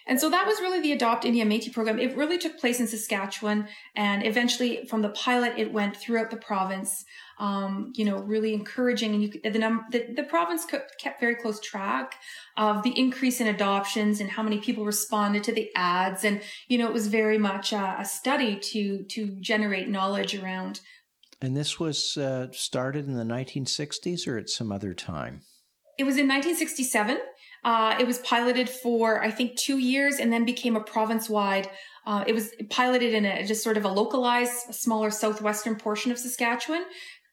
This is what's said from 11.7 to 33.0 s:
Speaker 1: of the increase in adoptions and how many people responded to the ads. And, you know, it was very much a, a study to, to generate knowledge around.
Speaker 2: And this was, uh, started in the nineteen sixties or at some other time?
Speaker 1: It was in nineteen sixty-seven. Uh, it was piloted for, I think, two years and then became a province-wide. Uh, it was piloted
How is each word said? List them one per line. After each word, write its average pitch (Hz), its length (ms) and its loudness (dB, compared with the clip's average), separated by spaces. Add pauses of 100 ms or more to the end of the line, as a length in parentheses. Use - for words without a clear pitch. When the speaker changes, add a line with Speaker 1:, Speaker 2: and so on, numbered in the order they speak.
Speaker 1:
of 214 280 2
the 247 80 4
increase 254 500 2
in 226 60 4
adoptions 202 720 2
and 196 100 -2
how 220 140 -4
many 208 160 0
people 214 260 -2
responded 208 600 0
to 233 60 0
the 214 240 0
ads. 185 480 2
And, 208 160 2 (280)
you 247 100 2
know, 233 80 4
it 220 80 0
was 214 140 0
very 214 320 4
much 202 340 0
a, 190 240 0
a 202 80 -6
study 254 540 0
to, 196 500 -2
to 202 320 -6
generate 202 480 0
knowledge 196 460 0
around. 185 460 -6 (600)
Speaker 2:
And 131 160 -2
this 147 220 -4
was, 156 360 -2
uh, 131 360 -2
started 139 560 -4
in 135 80 -4
the 113 100 -2
nineteen 127 400 -4
sixties 170 640 -4
or 123 100 -2
at - 140 -6
some 110 200 -4
other 98 220 -4
time? 71 480 -8 (560)
Speaker 1:
It 269 60 0
was 269 140 2
in 277 100 4
nineteen 285 280 2
sixty-seven. 262 600 0 (460)
Uh, 226 360 4
it 254 60 6
was 240 140 0
piloted 240 500 2
for, 226 540 2
I 220 80 2
think, 247 260 -2
two 269 220 0
years 269 400 2
and 233 120 4
then 233 140 4
became 240 300 0
a 214 80 0
province-wide. 208 840 2 (380)
Uh, 202 220 0
it 220 60 4
was 220 180 0 (180)
piloted 247 460 4